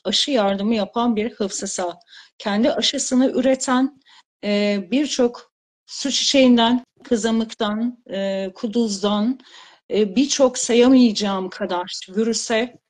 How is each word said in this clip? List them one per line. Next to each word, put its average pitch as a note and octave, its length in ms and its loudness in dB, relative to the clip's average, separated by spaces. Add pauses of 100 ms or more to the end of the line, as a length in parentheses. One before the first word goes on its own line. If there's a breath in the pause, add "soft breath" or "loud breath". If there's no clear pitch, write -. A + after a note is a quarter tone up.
aşı - 260 -2
yardımı G3+ 440 0
yapan A3+ 420 -2
bir G#3+ 140 -4
Hıfzı G3 360 -6
Sağ, F3 320 -6 (400 loud breath)
kendi G#3+ 320 0
aşısını C4 600 0
üreten, C4 720 0 (440 soft breath)
e, G#3 340 0 (120)
birçok B3+ 600 -2 (340)
su - 240 -8
çiçeğinden, B3 720 4 (200)
kızamıktan, A3+ 1080 -2
e, G3 440 -4
kuduzdan, G#3 840 -2 (500 loud breath)
e, G3 260 0
birçok C4 420 2
sayamayacağım A3 920 4
kadar F#3 560 -6 (100)
virüse, A3+ 640 -2 (120)